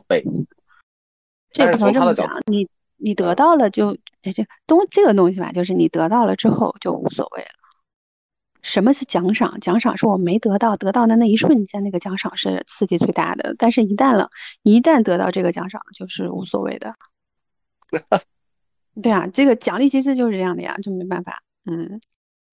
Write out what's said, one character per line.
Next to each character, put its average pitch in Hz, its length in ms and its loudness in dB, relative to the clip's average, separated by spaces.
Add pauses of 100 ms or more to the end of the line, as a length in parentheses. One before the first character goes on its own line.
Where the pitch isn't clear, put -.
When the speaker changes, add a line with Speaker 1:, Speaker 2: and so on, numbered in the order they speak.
Speaker 1:
倍？ 87 160 0 (1300)
Speaker 2:
这 294 100 2
也 262 80 4
不 240 60 2
能 214 160 2
这 262 60 2
么 - 140 4
讲， - 140 -4
Speaker 1:
但 - 80 -10
是 - 0 -
从 - 0 -
他 - 0 -
的 - 0 -
角 - 60 -10
度， 220 100 -4
Speaker 2:
你， 202 160 0 (300)
你 208 180 -4
得 175 180 0
到 320 220 2
了 233 140 4
就， 208 240 -2 (300)
Speaker 1:
嗯。 190 100 -8
Speaker 2:
这 220 100 -4 (240)
东-， 349 240 4
这 403 140 4
个 233 80 6
东 185 180 4
西 190 80 -6
吧， 175 120 -6
就 180 120 -2
是 185 100 -4
你 170 140 2
得 165 220 -2
到 233 160 2
了 190 100 0
之 - 140 2
后 - 320 0
就 - 100 -4
无 - 180 -6
所 - 160 -6 (100)
谓 - 60 -12
了。 - 60 -16 (1160)
什 196 200 0
么 247 80 4
是 277 140 0
奖 180 280 0
赏？ - 280 -2
奖 185 180 0
赏 226 160 -2
是 - 120 -2
我 196 100 2
没 185 220 0
得 202 180 0
到， 214 180 0
得 196 160 -4
到 233 160 2
的 226 80 4
那 226 140 4
一 220 80 4
瞬 240 260 4
间， 202 200 -8
那 202 80 -6
个 175 80 -4
奖 190 180 -8
赏 - 180 -8
是 185 320 -4
刺 - 180 -4
激 180 120 0
最 185 160 0
大 170 220 -2
的。 - 220 -6
但 233 140 2
是 247 100 2
一 202 140 0
旦 254 200 4
了， - 140 0 (340)
一 214 180 6
旦 294 220 4
得 180 140 2
到 185 140 0
这 190 100 -2
个 175 100 0
奖 175 180 -6
赏， - 120 -14 (120)
就 185 140 -14
是 180 220 -8
无 185 120 -8
所 185 200 -4
谓 - 180 -6
的。 220 160 -14 (920)
Speaker 1:
<laughs> - 360 -2 (760)
Speaker 2:
对 226 100 2
啊， 185 160 0
这 269 180 2
个 247 100 6
奖 202 240 -4
励 277 80 4
机 269 140 0
制 269 140 0
就 240 140 0
是 208 40 -2
这 185 60 -4
样 180 180 -2
的 175 60 -8
呀， - 180 -8
就 196 100 -8
没 180 140 -6
办 180 180 -6
法。 185 180 -14 (240)
嗯， 165 360 -10 (520)